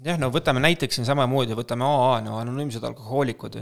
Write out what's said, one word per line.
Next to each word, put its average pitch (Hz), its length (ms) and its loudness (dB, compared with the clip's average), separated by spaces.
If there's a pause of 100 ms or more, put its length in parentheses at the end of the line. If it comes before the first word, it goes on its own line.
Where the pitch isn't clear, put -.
Jah, 165 160 -2
no 135 80 2
võtame 135 320 2
näiteks 151 380 2
siin 120 100 -2
samamoodi, 131 480 2
võtame 120 320 -2
A 143 160 2
A, 127 160 4
no 107 160 -6
anonüümsed 120 480 -6
alkohoolikud, 117 800 -4